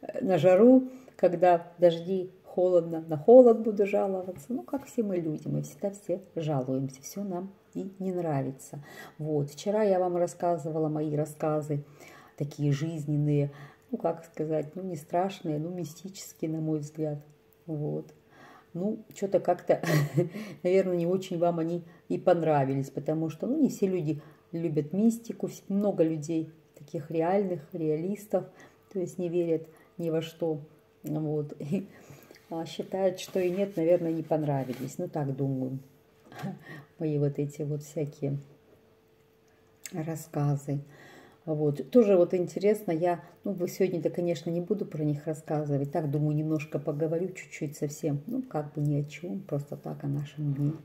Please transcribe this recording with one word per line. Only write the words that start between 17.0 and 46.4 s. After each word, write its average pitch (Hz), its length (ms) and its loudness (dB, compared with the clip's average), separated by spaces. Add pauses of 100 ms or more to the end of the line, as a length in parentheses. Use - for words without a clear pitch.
Вот. 151 480 -6 (600)
Ну, 196 260 -4 (140)
че-то 196 260 0
как-то, 175 420 0 (420)
<laughs> 196 400 -8
наверное, 185 340 4
не 170 100 0
очень 185 320 -2
вам 170 200 2
они 170 240 -2 (260)
и 175 80 -2
понравились, 143 720 2
потому 156 400 -2
что, 175 180 -6
ну, 294 140 0
не 247 80 4
все - 180 -2
люди 156 340 -2 (320)
любят 151 400 -2
мистику, 220 540 0
вс-, - 220 -12
много 196 340 2
людей 160 480 -2 (260)
таких - 340 -12
реальных, 175 500 0 (120)
реалистов, 170 720 -2 (480)
то 202 60 -4
есть 170 200 -6
не 175 100 -2
верят 165 380 0 (300)
ни 170 120 -4
во 160 120 0
что, 160 380 -4 (440)
вот, 151 540 -4
<laughs> - 20 -20
и, 190 280 -4 (640)
а, 165 160 -8
считают, 185 540 -2
что - 200 -4
и 180 100 2
нет, 196 280 -2
наверное, 165 340 4
не 160 120 -2
понравились, 135 760 -2
ну, 175 100 -4
так 143 280 -4
думаю, 135 440 -4 (520)
<laughs> - 680 -14
мои 156 180 -2
вот 143 220 0
эти 147 240 -4
вот 147 200 -6
всякие 143 540 -6 (1600)
рассказы. 147 840 -4 (680)
Вот. 151 460 -2
Тоже 202 260 8
вот 175 160 6
интересно, 185 580 0
я, 170 300 2 (220)
ну, 202 80 -4
вы 175 160 -2
сегодня-то, 170 420 0
конечно, 170 400 -2
не 170 120 0
буду 196 240 -2
про 156 180 -6
них 147 240 0
рассказывать, 147 640 -2
так, 156 180 -2
думаю, 151 260 2
немножко 156 440 -2